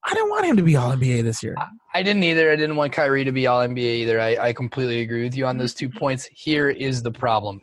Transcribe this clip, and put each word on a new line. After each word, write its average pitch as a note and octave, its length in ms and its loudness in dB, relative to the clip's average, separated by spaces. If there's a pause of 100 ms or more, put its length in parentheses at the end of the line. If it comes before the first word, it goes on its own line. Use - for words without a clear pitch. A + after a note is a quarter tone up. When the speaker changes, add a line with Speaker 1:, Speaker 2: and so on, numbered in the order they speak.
Speaker 1:
I - 40 0
didn't G#4+ 160 0
want G#4 160 0
him D#4+ 120 2
to F#3 60 4
be E3 140 6
all B2 160 0
N C3 60 -2
B B2 200 2
A - 20 0
this A2+ 220 -2
year. A2+ 140 -6
Speaker 2:
I, - 100 -8 (280)
I F3+ 80 0
didn't G3+ 200 2
either. D#3+ 260 4
I D3+ 60 4
didn't D3+ 220 0
want D3 160 0
Kyrie C3+ 320 2
to C3+ 80 -2
be C3 120 0
all B2 160 4
N B2 120 0
B B2 140 -2
A A#2 100 0
either. A2+ 240 2
I, A2+ 160 2
I A#2+ 160 0
completely A#2+ 480 -2
agree A#2 220 -4
with B2 120 -4
you C3 100 -2
on B2+ 120 -2
those B2 160 -4
two C3+ 160 -6
points. C3 440 -4
Here D3 360 0
is C3 340 -4
the A#2+ 80 -4
problem. G#2 520 -2